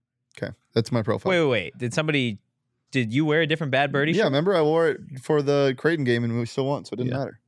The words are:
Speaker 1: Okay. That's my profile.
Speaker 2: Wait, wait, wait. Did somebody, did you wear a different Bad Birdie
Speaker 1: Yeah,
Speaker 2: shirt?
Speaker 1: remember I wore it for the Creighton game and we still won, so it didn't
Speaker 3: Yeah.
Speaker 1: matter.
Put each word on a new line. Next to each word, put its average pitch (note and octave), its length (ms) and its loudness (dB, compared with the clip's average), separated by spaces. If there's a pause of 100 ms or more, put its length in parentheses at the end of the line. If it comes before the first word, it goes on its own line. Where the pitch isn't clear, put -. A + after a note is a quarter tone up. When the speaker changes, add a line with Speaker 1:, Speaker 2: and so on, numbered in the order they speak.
(380)
Speaker 1:
Okay. G2 140 -6 (220)
That's A#2 160 0
my A#2 120 0
profile. G#2 280 -2
Speaker 2:
Wait, F3 100 4
wait, D3 100 2
wait. G2 280 -2
Did A#2+ 140 -6
somebody, C#3+ 460 -2 (520)
did A#2 220 0
you D3 120 2
wear D3+ 180 2
a D#3+ 40 0
different D#3 260 -2
Bad C#3 200 2
Birdie D3 200 0
Speaker 1:
Yeah, F#3 100 0
Speaker 2:
shirt? - 40 2
Speaker 1:
remember D#3+ 300 2
I D#3+ 60 4
wore D#3+ 260 2
it - 120 -2 (220)
for D3+ 200 2
the C#3 340 2
Creighton D#3 280 0
game A#2+ 200 2
and A#2 140 -2
we A#2 80 -2
still C3+ 200 -4
won, C#3 180 -4
so - 100 -12
it - 20 -6
didn't B2 160 -2
Speaker 3:
Yeah. C3 60 -2
Speaker 1:
matter. - 300 -8